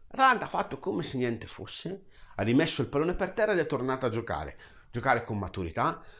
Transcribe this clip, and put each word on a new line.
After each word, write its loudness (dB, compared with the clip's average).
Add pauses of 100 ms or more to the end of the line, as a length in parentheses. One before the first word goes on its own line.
L'Atalanta 4
ha -6
fatto -2
come -2
se -4
niente 0
fosse, -10 (320)
ha 0
rimesso 4
il -2
pallone 0
per -2
terra 2
ed 4
è 2
tornata 0
a 0
giocare. -4 (340)
Giocare 2
con -4
maturità, -2 (160)